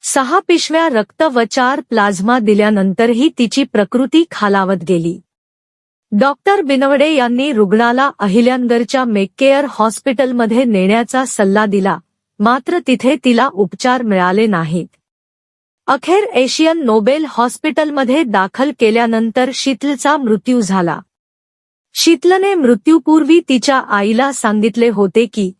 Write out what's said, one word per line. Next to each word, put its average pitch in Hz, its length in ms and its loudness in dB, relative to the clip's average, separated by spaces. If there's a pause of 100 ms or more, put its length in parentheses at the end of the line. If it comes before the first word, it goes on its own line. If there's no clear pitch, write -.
सहा 277 460 -2
पिशव्या 330 400 0
रक्त 226 340 -2
व 254 280 0
चार 262 300 -2
प्लाझ्मा 208 580 0
दिल्यानंतरही 214 1000 2
तिची 247 260 0
प्रकृती 262 680 0
खालावत 196 580 -2
गेली. 175 320 -2 (1000)
डॉक्टर 285 420 2
बिनवडे 277 500 2
यांनी 262 420 0
रुग्णाला 233 640 2
अहिल्यानगरच्या 240 880 0
मेककेअर 269 640 0
हॉस्पिटलमध्ये 233 960 0
नेण्याचा 226 600 0
सल्ला 214 420 0
दिला, 190 320 -2 (400)
मात्र 254 480 0
तिथे 262 380 0
तिला 240 220 2
उपचार 247 560 -2
मिळाले 196 440 0
नाहीत. 165 400 -4 (1000)
अखेर 330 380 0
एशियन 320 540 0
नोबेल 247 500 0
हॉस्पिटलमध्ये 277 960 -2
दाखल 214 480 -2 (100)
केल्यानंतर 226 760 0
शीतलचा 285 640 -2
मृत्यू 247 440 0
झाला. 180 400 -2 (920)
शीतलने 370 600 2
मृत्यूपूर्वी 311 920 2
तिच्या 262 280 0
आईला 226 560 0
सांगितले 214 560 0
होते 202 380 0
की 196 340 -4